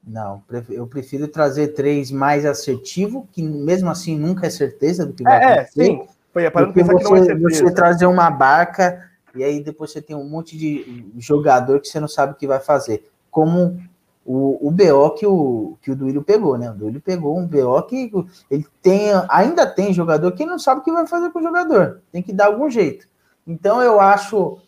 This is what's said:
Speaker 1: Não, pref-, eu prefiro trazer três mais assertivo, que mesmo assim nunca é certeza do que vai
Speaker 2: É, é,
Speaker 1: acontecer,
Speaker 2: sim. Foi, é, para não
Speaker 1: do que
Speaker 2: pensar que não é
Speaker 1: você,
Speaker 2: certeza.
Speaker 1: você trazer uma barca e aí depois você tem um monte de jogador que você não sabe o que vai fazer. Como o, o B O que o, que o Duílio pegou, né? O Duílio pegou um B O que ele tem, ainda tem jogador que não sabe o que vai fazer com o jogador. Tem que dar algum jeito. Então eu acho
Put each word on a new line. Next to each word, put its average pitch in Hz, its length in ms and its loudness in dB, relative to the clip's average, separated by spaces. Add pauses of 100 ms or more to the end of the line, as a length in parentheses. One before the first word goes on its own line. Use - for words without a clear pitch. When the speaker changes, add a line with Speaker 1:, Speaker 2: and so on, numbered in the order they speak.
Speaker 1:
Não, 104 420 -12
pref-, 120 220 -12
eu 117 180 -10
prefiro 139 400 -8
trazer 147 420 0
três 143 420 -2
mais 143 340 0
assertivo, 180 880 -6
que 175 100 -10
mesmo 156 480 -2
assim 165 280 -6
nunca 175 300 -2
é - 20 -2
certeza 156 560 -4
do 139 80 -10
que - 100 -12
vai 202 140 4
Speaker 2:
É, 240 60 4
é, 262 100 6
Speaker 1:
acontecer, 147 320 0
Speaker 2:
sim. 185 220 -2 (240)
Foi, 175 120 -2
é, 160 60 2
para 170 120 0
não 185 80 4
Speaker 1:
do 190 40 -10
que 185 80 4
Speaker 2:
pensar 175 160 4
que 180 60 2
não 202 120 4
é 185 40 8
Speaker 1:
você, 185 60 6
Speaker 2:
certeza. 160 400 2
Speaker 1:
você 175 80 4
trazer 175 320 4
uma 180 240 4
barca 170 800 2 (260)
e 131 80 -8
aí 147 180 -2
depois 147 300 -12
você 151 100 -14
tem 151 140 -16
um 143 80 -10
monte 160 340 -12
de 123 600 -8
jogador 135 640 2
que - 60 -16
você - 120 -8
não 151 80 -6
sabe 143 260 -2
o - 20 -16
que - 120 -10
vai 135 120 0
fazer. 127 500 -2 (220)
Como 175 500 0 (420)
o, 135 440 -2
o 147 40 0
B 175 220 4
O 143 160 6
que 151 160 -6
o, 135 560 0
que 135 100 -8
o 135 40 -4
Duílio 135 260 -4
pegou, 180 360 2
né? 120 120 -8
O 110 60 -14
Duílio 107 260 -10
pegou 170 360 -4
um 180 80 -4
B 147 180 0
O 131 180 2
que 247 280 -8 (420)
ele 151 140 -4 (160)
tem, 202 280 2 (180)
ainda 262 380 2
tem 196 280 -2
jogador 165 400 0
que 294 120 -6
não 349 140 -8
sabe 262 200 0
o 285 40 -16
que 330 80 -2
vai 330 160 -2
fazer 339 240 -4
com 339 80 -8
o 320 40 -4
jogador. 320 560 0 (140)
Tem 175 80 -8
que 196 100 -10
dar 202 140 2
algum 226 240 0
jeito. 214 380 -4 (380)
Então 196 360 -2
eu 226 180 4
acho 196 580 2 (100)